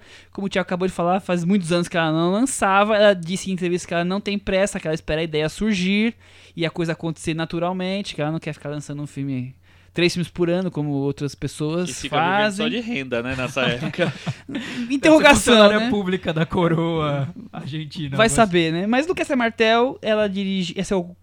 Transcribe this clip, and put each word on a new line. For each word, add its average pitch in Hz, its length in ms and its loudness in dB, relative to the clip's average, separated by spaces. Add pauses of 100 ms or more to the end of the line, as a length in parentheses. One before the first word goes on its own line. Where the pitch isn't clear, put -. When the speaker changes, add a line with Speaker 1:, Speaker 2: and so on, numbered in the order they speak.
(320)
Speaker 1:
Como 196 160 -6
o - 20 -10
Thiago 185 160 0
acabou 185 220 -2
de 185 60 -6
falar, 180 260 0
faz 175 240 -2
muitos 175 280 2
anos 175 160 2
que - 80 -6
ela 165 160 2
não 165 200 2
lançava. 208 640 2
Ela 208 180 8
disse 185 380 -4
em - 20 -2
entrevista 175 340 -2
que - 60 -6
ela 170 100 0
não 185 160 -2
tem 202 200 -4
pressa, 190 400 0
que - 80 -8
ela 160 80 0
espera 160 260 -2
a - 20 -2
ideia 156 260 0
surgir 208 680 0 (400)
e 165 100 -2
a 156 60 -2
coisa 165 220 -2
acontecer 160 420 -6
naturalmente, 180 800 -4
que 156 80 -4
ela 151 80 -2
não 160 80 -4
quer 156 140 -8
ficar - 160 -12
lançando 147 340 -10
um - 20 -8
filme, 135 480 -6 (400)
três 170 200 2
filmes 175 180 -4
por 175 180 -2
ano, 180 220 -2
como 151 220 -4
outras 139 420 -4
pessoas 156 560 -6
Speaker 2:
E - 20 -10
fica 143 240 -6
vivendo 170 140 2 (100)
Speaker 1:
fazem. 208 240 -2
Speaker 2:
só - 60 -2
de 214 80 -4
renda, 135 420 -4
né, 127 140 -4
nessa 131 260 -4
época. 127 500 -2 (380)
Speaker 1:
<laughs> 247 400 -8
Interrogação, 311 300 6
Speaker 3:
Deve 294 160 8
ser 214 160 2
funcionária 214 280 8
Speaker 1:
né? 226 120 -2
Speaker 3:
pública 185 420 -2
da 156 100 0
coroa 165 840 0 (240)
argentina 147 640 -8
Speaker 1:
Vai 220 80 4
Speaker 3:
agora. 214 100 2
Speaker 1:
saber, 175 380 4
né? 180 140 -2
Mas 254 180 2
Lucrécia 330 300 -2
Martel, 233 680 2
ela 214 260 2
dirige... 190 480 -2
Esse 190 160 -4
é 202 40 2
o 180 280 -4